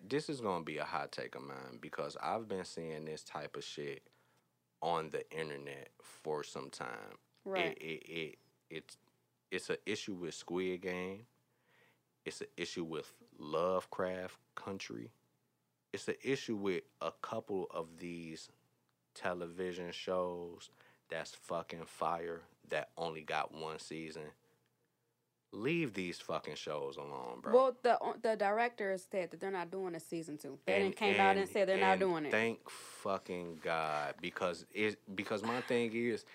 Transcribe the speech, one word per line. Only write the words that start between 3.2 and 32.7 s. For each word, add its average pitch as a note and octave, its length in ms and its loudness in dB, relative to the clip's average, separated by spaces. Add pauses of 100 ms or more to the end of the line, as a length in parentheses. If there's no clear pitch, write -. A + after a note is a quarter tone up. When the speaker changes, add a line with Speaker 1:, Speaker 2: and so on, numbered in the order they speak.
Speaker 1:
type D2 340 -8
of C#2+ 60 -8
shit C#2+ 400 -6 (800)
on D#2+ 280 2
the C#2 260 -2
internet C#2+ 540 -6 (140)
for D2+ 400 -4
some C#2 260 -8
time. A1+ 480 -8 (280)
Speaker 2:
Right. F#3 340 0
Speaker 1:
It, - 40 -12
it, - 280 -6
it, D#2+ 260 -4 (320)
it's, - 280 -12 (520)
it's F#2 220 -2
an D#2+ 60 0 (100)
issue G#2 260 -2
with F2 220 -4
Squid F#2 480 -2
Game. F#2 380 -4 (1040)
It's - 160 -6
an - 60 -6 (100)
issue E2+ 260 -2
with D#2 280 -4 (280)
Lovecraft F#2 1000 2 (160)
Country. G2 560 -6 (840)
It's - 160 -6
an - 160 2
issue B2+ 320 0
with G2 280 2 (180)
a E2 100 0 (120)
couple G2+ 480 -2
of E2 260 -6
these E2+ 520 -8 (680)
television F2 760 -2
shows F2 800 -2 (400)
that's D#2+ 240 -4
fucking E2+ 540 -6
fire E2+ 540 0 (280)
that D#2 260 0
only D#2+ 260 -4
got D#2 300 0
one D#2 280 -4
season. D#2+ 420 -6 (1300)
Leave C3 440 2
these F2+ 240 -2
fucking D#2+ 340 -2
shows D2 440 -4
alone, C2 440 -6
bro. - 120 -2
Speaker 2:
Well, B3+ 280 8
the, A#3 160 6 (240)
the A3 140 4
director G#3 600 2 (160)
said F3+ 200 0
that E3 80 -12
they're G3 100 -2
not F3 220 0
doing F#3 240 -2
a D#3+ 40 -6
season D#3 380 -4
two. C#3 300 -10
They F#3+ 60 6
done G3 140 8
Speaker 1:
And, G3 80 0
Speaker 2:
came G3+ 240 6
out G3 120 10
and G3 80 6
Speaker 1:
and, F#3+ 100 2
Speaker 2:
said G3 180 6
they're F#3+ 120 6
not F#3+ 140 8
Speaker 1:
and F#3+ 80 8
Speaker 2:
doing E3+ 240 4
it. B2+ 60 0
Speaker 1:
thank A2+ 380 4
fucking F2+ 960 -4